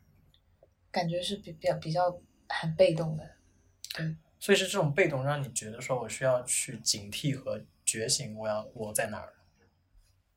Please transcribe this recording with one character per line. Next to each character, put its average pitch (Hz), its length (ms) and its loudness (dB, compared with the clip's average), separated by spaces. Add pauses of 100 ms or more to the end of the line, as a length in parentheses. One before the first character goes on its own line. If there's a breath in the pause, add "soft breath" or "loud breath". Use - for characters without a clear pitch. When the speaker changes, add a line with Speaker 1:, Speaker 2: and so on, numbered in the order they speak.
(600)
Speaker 1:
对。 - 80 -20 (240)
感 175 160 0
觉 175 140 0
是 185 140 -4
比， 190 160 -14
比 165 160 -4
较， 165 80 4
比 156 160 -6
较 175 280 2 (300)
很 160 260 -2
被 180 200 8
动 160 200 0
的。 - 200 -12 (580)
对。 160 240 -4 (220)
Speaker 2:
所 - 140 4
以 190 40 8
是 190 80 2
这 185 60 -4
种 170 200 2
被 180 160 4
动 135 160 0
让 143 180 0
你 139 120 -4
觉 214 160 -4
得 226 100 -12
说 135 220 -2
我 214 80 -6
需 - 140 -4
要 127 180 4
去 - 380 -2
警 104 320 -2
惕 139 240 0
和 107 280 -6 (220)
觉 110 240 0
醒， 107 260 -2
我 110 120 -4
要， 107 260 -2
我 107 180 -6
在 113 160 0
哪 104 120 -8
儿？ - 160 -14 (1000)